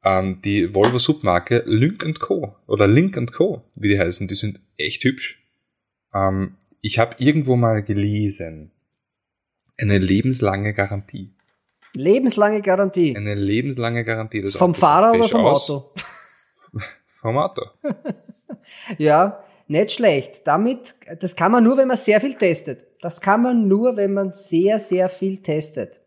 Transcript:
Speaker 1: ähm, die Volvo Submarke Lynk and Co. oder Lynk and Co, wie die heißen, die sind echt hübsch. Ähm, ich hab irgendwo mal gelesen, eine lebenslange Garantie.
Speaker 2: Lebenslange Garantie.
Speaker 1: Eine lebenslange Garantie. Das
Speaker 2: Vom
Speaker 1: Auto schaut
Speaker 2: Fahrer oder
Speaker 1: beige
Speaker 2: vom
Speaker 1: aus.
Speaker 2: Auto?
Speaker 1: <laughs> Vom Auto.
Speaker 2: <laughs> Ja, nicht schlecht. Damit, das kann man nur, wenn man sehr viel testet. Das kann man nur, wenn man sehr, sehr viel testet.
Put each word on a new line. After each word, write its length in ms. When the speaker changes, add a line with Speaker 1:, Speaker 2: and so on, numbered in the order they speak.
Speaker 1:
ähm, 420
die 300
Volvo 240
Submarke 640
Lynk 400
and 140
Co. 360
oder 200
Lynk 300
and 160
Co, 300
wie 160
die 100
heißen, 280
die 80
sind 260
echt 260
hübsch. 400
Ähm, 440
ich 180
hab 200
irgendwo 360
mal 260
gelesen, 880
eine 180
lebenslange 800
Garantie. 580
Speaker 2:
Lebenslange 680
Garantie. 560
Speaker 1:
Eine 160
lebenslange 720
Garantie. 380
Das 120
Speaker 2:
Vom 160
Speaker 1:
Auto 80
schaut 0
Speaker 2:
Fahrer 300
oder 100
Speaker 1:
beige 120
Speaker 2:
vom 140
Speaker 1:
aus. 240
Speaker 2:
Auto? 220
Speaker 1:
<laughs> 680
Vom 160
Auto. 260
Speaker 2:
<laughs> 140
Ja, 460
nicht 240
schlecht. 540
Damit, 500
das 160
kann 160
man 120
nur, 140
wenn 100
man 100
sehr 240
viel 140
testet. 500
Das 200
kann 200
man 260
nur, 300
wenn 160
man 180
sehr, 480
sehr 300
viel 280
testet. 680